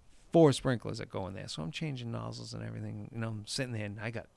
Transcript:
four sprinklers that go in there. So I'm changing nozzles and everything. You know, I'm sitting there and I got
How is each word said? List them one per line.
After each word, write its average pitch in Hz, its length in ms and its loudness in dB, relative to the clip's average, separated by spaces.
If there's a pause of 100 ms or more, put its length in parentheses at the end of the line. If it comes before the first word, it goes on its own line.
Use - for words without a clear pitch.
(320)
four 160 200 12
sprinklers 110 460 -2
that 95 100 -8
go 95 200 -6
in 98 60 -8
there. 98 120 -8
So - 160 -8
I'm 160 80 -4
changing 131 400 -6
nozzles 113 420 -8
and 110 120 -8
everything. 107 500 -8
You 117 60 -4
know, 113 80 -2
I'm 107 180 -6
sitting 127 260 -2
there 107 140 -2
and 101 140 -8
I 110 100 -4
got 113 160 -6 (100)